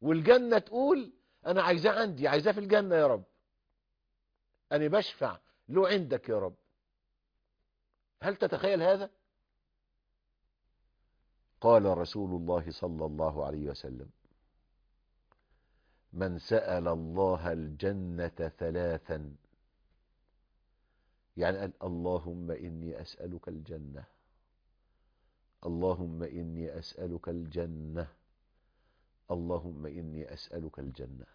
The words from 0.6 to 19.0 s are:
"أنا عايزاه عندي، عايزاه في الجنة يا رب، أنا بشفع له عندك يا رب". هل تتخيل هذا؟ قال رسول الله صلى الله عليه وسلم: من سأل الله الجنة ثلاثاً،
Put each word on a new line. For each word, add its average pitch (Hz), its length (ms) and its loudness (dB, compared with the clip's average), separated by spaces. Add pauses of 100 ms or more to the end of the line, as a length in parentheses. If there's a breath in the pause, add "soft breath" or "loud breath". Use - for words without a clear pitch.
"أنا 180 160 2
عايزاه 180 380 4
عندي، 151 280 0
عايزاه 151 240 4
في 202 80 -4
الجنة 202 360 4
يا 151 100 8
رب، 107 180 2 (1500)
أنا 151 160 2
بشفع 135 500 0 (300)
له 185 200 4
عندك 165 400 0
يا 110 100 2
رب". 95 160 -2 (1700)
هل 190 140 -2
تتخيل 190 460 2
هذا؟ 190 280 4 (2500)
قال 107 380 8
رسول 92 320 -2
الله 85 400 -2
صلى 80 360 -6
الله 76 400 -2
عليه 73 240 -4
وسلم: 67 400 -12 (2000)
من 90 240 -2
سأل 90 500 0
الله 85 640 0
الجنة 85 760 -4 (300)
ثلاثاً، 82 760 -4 (2000)